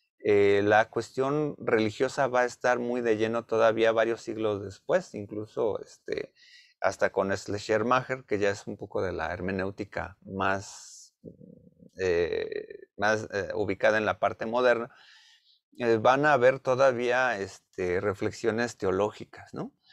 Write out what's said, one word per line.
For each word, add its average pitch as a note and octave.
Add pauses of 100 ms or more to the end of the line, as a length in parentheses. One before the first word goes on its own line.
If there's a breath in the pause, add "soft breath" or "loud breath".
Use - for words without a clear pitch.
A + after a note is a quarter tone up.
(200 soft breath)
eh, G2+
la G#2
cuestión C#3
religiosa B2
va B2
a B2
estar B2
muy A#2+
de A#2
lleno A2
todavía A2+
varios A2+
siglos G#2+
después, C#3
incluso, G#2+
este, - (480 soft breath)
hasta G2
con G2
Schleiermacher, A#2
que G#2+
ya G2+
es -
un A2
poco G#2
de F2+
la D#2+
hermenéutica F#2
más, G2 (840)
eh, -
más, G#2+
eh, F#2+
ubicada G2+
en A2
la F#2+
parte G2+
moderna, A#2+ (840 soft breath)
eh, A#2
van C3
a D3+
haber C3
todavía, B2
este, F#2
reflexiones A2
teológicas, -
¿no? F#3+ (220 soft breath)